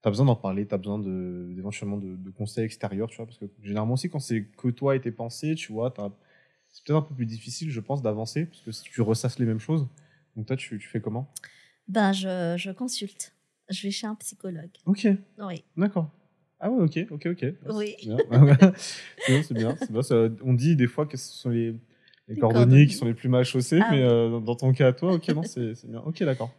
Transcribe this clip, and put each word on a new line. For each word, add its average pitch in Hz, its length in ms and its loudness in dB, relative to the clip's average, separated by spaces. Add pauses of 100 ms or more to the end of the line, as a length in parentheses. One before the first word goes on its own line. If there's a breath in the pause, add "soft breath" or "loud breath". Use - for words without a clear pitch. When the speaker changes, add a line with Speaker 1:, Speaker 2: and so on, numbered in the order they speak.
Speaker 1:
t'as 110 80 0
besoin 113 160 2
d'en 120 100 4
parler, 98 300 -4
t'as 101 120 -6
besoin 101 200 -6
de, 90 560 -8
d'éventuellement 101 420 -8
de, 95 200 -10
de 92 140 -14
conseils 107 340 -6
extérieurs, 107 440 -6
tu - 80 -18
vois, 113 100 -14
parce 117 120 -20
que 104 80 -14 (160)
généralement 107 320 -4
aussi, 175 160 -4
quand 151 80 -8
c'est 113 260 -4 (140)
que 127 100 -4
toi 135 280 0
et 131 40 -2
tes 120 120 -8
pensées, 135 420 -6
tu 160 180 -12
vois, 117 200 -4
t'as, 104 180 -10 (580 soft breath)
c'est - 160 -20
peut-être 151 140 0
un 156 40 0
peu 151 120 -10
plus 123 120 -4
difficile, 120 440 -10
je 123 100 -6
pense, 135 220 -6
d'avancer, 113 440 -4
parce - 160 -20
que 113 100 -12
si - 120 -14
tu - 160 -10
ressasses 117 380 -2
les 123 80 0
mêmes 110 140 -2
choses. 156 260 -2 (480 soft breath)
Donc 110 120 -10
toi, 131 100 -4
tu, - 220 -10
tu - 100 -16
fais 113 120 -6
comment ? 117 320 -8 (540 loud breath)
Speaker 2:
Ben, 196 260 2
je, 185 460 -4
je 190 140 -10
consulte. 226 640 -10 (320)
Je 190 160 -8
vais 202 80 -4
chez 220 160 -8
un 214 80 -6
psychologue. 175 540 -12 (160)
Speaker 1:
Ok. 202 200 2 (320)
Speaker 2:
Oui. 185 240 -12 (140)
Speaker 1:
D'accord. 175 340 0 (480)
Ah 196 120 -4
ouais, 254 140 2
ok, 160 280 0
ok, 147 140 -10
ok. 175 180 -4 (220)
Ah, 113 80 -10
Speaker 2:
Oui. 104 260 -6
Speaker 1:
c'est 113 80 -14
bien. 113 100 -4
<laughs> 143 540 8 (520 loud breath)
C'est - 80 4
bien, 143 100 4
c'est 139 120 -6
bien, 113 220 -2
c'est 233 160 -8
bien. 110 100 0
Ça, 113 260 4 (160)
on 131 100 4
dit 143 220 4
des 127 120 4
fois 151 180 -2
que 147 100 -12
ce - 160 -14
sont - 180 -8
les, 117 220 -2 (560 soft breath)
les 107 60 -10
Speaker 2:
Les - 60 -4
Speaker 1:
cordonniers 117 240 6 (220)
qui - 60 0
Speaker 2:
cordonniers. - 0 -
Speaker 1:
sont - 140 -6
les 117 80 0
plus 127 140 -6
mal 123 160 4
chaussés, 131 380 2
Speaker 2:
Ah 226 80 4
Speaker 1:
mais, 143 120 4
Speaker 2:
oui. 123 60 4
Speaker 1:
euh, 117 320 2
dans 113 160 -4
ton 131 160 2
cas 131 160 4
à 127 40 4
toi, 170 220 0
ok, 165 160 -4
non, 156 120 -2
c'est, 120 320 -6
c'est 117 160 -20
bien. 113 100 -12
Ok, 165 220 -6
d'accord. 127 360 -2